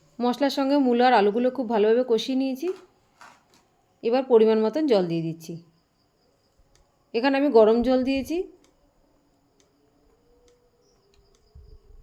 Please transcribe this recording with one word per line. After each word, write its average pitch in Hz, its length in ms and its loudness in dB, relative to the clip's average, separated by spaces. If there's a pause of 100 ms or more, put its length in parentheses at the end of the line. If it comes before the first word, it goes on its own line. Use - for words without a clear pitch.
(200)
মশলার 240 300 0
সঙ্গে 277 260 0
মূলো 240 280 2
আর 254 80 4
আলুগুলো 220 380 2
খুব 254 180 -8
ভালোভাবে 226 400 2
কষিয়ে 233 300 -2
নিয়েছি। 262 300 -6 (1300)
এবার 254 220 -2
পরিমাণ 220 400 4
মতন 294 220 -2
জল 208 200 2
দিয়ে 165 160 -4
দিচ্ছি। 165 300 -10 (1600)
এখানে 262 220 -2
আমি 285 140 0
গরম 226 320 4
জল 254 220 0
দিয়েছি, 269 340 -4 (3750)